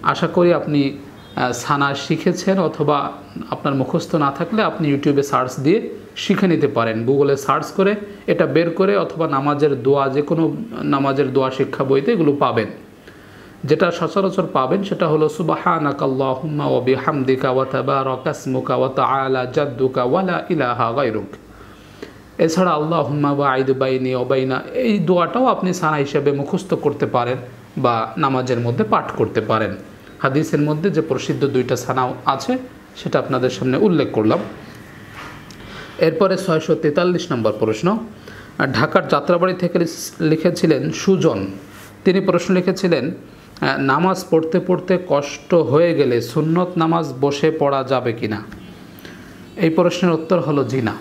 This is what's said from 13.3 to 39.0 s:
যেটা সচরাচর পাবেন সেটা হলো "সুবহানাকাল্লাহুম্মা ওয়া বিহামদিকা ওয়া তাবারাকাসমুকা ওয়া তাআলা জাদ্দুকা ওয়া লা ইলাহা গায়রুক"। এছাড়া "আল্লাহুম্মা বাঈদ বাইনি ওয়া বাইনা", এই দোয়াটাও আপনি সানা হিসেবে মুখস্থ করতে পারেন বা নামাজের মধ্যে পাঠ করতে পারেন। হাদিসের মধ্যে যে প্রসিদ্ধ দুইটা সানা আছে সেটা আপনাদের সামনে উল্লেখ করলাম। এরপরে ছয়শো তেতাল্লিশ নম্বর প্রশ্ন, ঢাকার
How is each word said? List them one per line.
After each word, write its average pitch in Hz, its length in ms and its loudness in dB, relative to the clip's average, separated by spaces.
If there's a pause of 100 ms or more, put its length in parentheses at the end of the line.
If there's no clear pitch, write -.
যেটা 160 280 2
সচরাচর 185 640 -2
পাবেন 147 300 0
সেটা 175 240 -2
হলো 156 220 2
"সুবহানাকাল্লাহুম্মা 147 1400 -2
ওয়া 131 160 2
বিহামদিকা 131 680 0
ওয়া 131 160 2
তাবারাকাসমুকা 131 1120 -2
ওয়া 127 140 2
তাআলা 131 560 0
জাদ্দুকা 127 580 0
ওয়া 151 200 2
লা 175 260 -2
ইলাহা 123 420 0
গায়রুক"। 117 440 -2 (1000)
এছাড়া 170 340 2
"আল্লাহুম্মা 151 640 0
বাঈদ 135 360 2
বাইনি 131 440 0
ওয়া 123 100 0
বাইনা", 131 360 0 (120)
এই 226 260 2
দোয়াটাও 175 460 2
আপনি 185 280 0
সানা 156 220 0
হিসেবে 143 360 0
মুখস্থ 139 420 -2
করতে 139 320 0
পারেন 123 320 -2 (400)
বা 120 400 0
নামাজের 131 420 0
মধ্যে 120 240 0
পাঠ 208 280 0
করতে 110 300 0
পারেন। 107 340 -2 (440)
হাদিসের 147 420 0
মধ্যে 151 280 0
যে 156 120 0
প্রসিদ্ধ 139 460 -2
দুইটা 123 280 0
সানা 127 380 -2 (120)
আছে 185 320 -2 (380)
সেটা - 240 -2
আপনাদের 127 300 0
সামনে 131 280 0
উল্লেখ 165 360 4
করলাম। 110 260 2 (1600)
এরপরে 185 400 2
ছয়শো 160 380 0
তেতাল্লিশ 175 560 0
নম্বর 110 280 0
প্রশ্ন, 160 380 0 (760)
ঢাকার 156 340 2